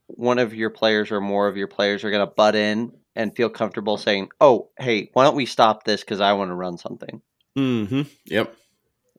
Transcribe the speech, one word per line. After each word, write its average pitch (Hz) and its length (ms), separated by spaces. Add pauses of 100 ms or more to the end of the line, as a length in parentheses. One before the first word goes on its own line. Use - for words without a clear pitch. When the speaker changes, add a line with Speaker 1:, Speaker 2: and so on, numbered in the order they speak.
Speaker 1:
one 120 320
of 113 140
your 110 160
players 107 420
or 107 100
more 101 280
of 98 80
your 98 100
players 101 360
are 107 80
gonna 101 160
butt 107 280
in 107 360 (240)
and 110 200
feel 117 140
comfortable 107 480
saying, 98 320 (100)
"Oh, 131 300 (100)
hey, 120 340
why 127 120
don't 151 100
we 139 100
stop 110 380
this 104 200
'cause 98 180
I 101 120
wanna 95 220
run 90 220
something"? - 440 (360)
Speaker 2:
Mm-hmm. 127 440 (240)
Yep. - 300 (640)